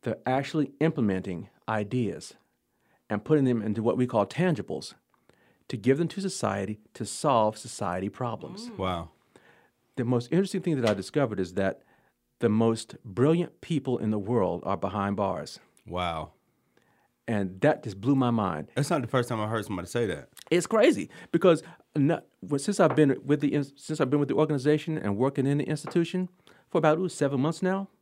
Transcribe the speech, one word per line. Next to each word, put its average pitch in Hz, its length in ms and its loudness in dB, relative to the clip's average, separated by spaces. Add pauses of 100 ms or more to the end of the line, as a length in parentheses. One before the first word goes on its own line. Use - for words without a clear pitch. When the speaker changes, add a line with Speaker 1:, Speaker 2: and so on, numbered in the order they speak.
Speaker 1:
They're 113 220 -4
actually 135 540 0
implementing 98 680 0 (180)
ideas 104 680 -4 (760)
and 107 160 -4
putting 151 180 4
them 123 180 2
into 107 220 -2
what 117 140 2
we 127 100 2
call 104 180 2
tangibles 139 680 -4 (760)
to - 80 -8
give 120 220 4
them 165 100 -2
to - 140 -8
society 104 580 -4 (140)
to 117 120 -8
solve 113 520 2
society 95 500 -6
problems. 127 640 -8
Speaker 2:
Mm. 214 80 -14
Speaker 3:
Wow. 87 320 -4 (880)
Speaker 1:
The 120 80 -2
most 123 260 0
interesting 190 300 0
thing 156 180 0
that 113 100 2
I 104 40 4
discovered 107 460 -2
is 87 160 -2
that 95 260 -2 (580)
the 117 100 2
most 113 540 2
brilliant 143 560 0
people 127 380 -2
in 107 140 -2
the 107 80 0
world 95 460 0
are 95 120 -2
behind 98 400 -2
bars. 90 420 -4 (260)
Speaker 3:
Wow. 85 460 -6 (960)
Speaker 1:
And 95 340 -2
that - 220 2
just 98 180 -10
blew 135 140 2
my 127 160 2
mind. 92 440 -2
Speaker 3:
That's 143 140 -2
not 160 120 0
the 113 60 -6
first 123 220 0
time 113 100 -4
I 107 80 -2
heard 110 180 -4
somebody 92 220 -6
say 120 200 -2
that. 73 220 -6 (200)
Speaker 1:
It's 170 180 0
crazy 220 420 4 (220)
because 170 320 4 (320)
not, 151 300 2 (160)
well, 139 180 -2
since 196 200 -4
I've 165 160 6
been 147 280 6
with 143 180 2
the 151 120 0
ins-, 143 220 -2
since 151 260 -6
I've 131 80 2
been 147 100 2
with 143 100 0
the - 60 0
organization 151 640 2
and 101 200 -2
working 135 280 0
in 143 140 2
the - 60 -2
institution 170 640 -2 (400)
for - 100 0
about, 156 180 6
ooh, 180 120 -2
seven 139 320 0
months 160 200 0
now 190 280 -2 (120)